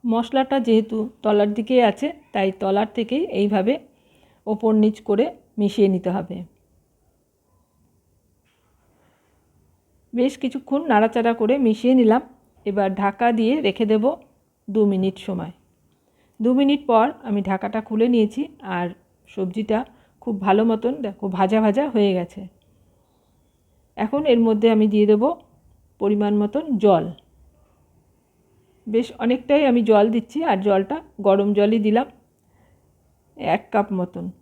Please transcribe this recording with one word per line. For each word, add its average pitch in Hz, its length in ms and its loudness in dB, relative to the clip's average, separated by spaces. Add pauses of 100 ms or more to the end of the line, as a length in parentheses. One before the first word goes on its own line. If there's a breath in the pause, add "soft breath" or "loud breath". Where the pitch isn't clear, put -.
মশলাটা 247 560 -2
যেহেতু 220 380 0 (240)
তলার 208 320 2
দিকে 233 300 -4
আছে, 214 240 0 (240)
তাই 196 180 -2 (100)
তলার 202 340 0
থেকেই 247 380 -4
এইভাবে 202 420 0 (720 soft breath)
ওপর 214 280 0
নিচ 214 260 2
করে 214 240 0 (320)
মিশিয়ে 202 300 2
নিতে 185 220 -2
হবে। 180 280 -6 (3750)
বেশ 254 240 0
কিছুক্ষণ 269 500 -4
নাড়াচাড়া 233 460 2
করে 233 240 -2
মিশিয়ে 240 380 0
নিলাম। 233 260 4 (440)
এবার 196 300 -2
ঢাকা 202 360 -2
দিয়ে 226 300 0
রেখে 208 240 -2
দেব 214 180 0 (640)
দু 208 180 0
মিনিট 190 340 0
সময়। 180 340 -8 (880)
দু 226 140 0
মিনিট 277 340 2
পর 226 180 4 (180)
আমি 208 180 -2
ঢাকাটা 196 400 -4
খুলে 226 280 0
নিয়েছি, 226 320 0 (220)
আর 180 240 -6 (420)
সবজিটা 208 500 -4 (420 soft breath)
খুব 226 200 -6
ভালো 202 240 2
মতন, 233 360 0
দেখো, 202 280 -10
ভাজা 190 320 0
ভাজা 220 280 2
হয়ে 208 240 2
গেছে। 180 280 -6 (1600)
এখন 247 280 -4
এর 240 140 4
মধ্যে 226 320 2
আমি 214 160 4
দিয়ে 208 180 4
দেব 214 180 4 (800)
পরিমাণ 208 360 0
মতন 208 260 -2 (140)
জল। 185 280 4 (1800)
বেশ 226 200 -2 (120)
অনেকটাই 262 460 0
আমি 240 180 2
জল 208 280 4
দিচ্ছি, 226 320 -4
আর 208 180 0
জলটা 196 360 0 (240)
গরম 202 320 2
জলই 208 260 2
দিলাম, 214 280 0 (1300)
এক 180 240 -2 (100)
কাপ 208 200 0
মতন। 180 340 -6 (160)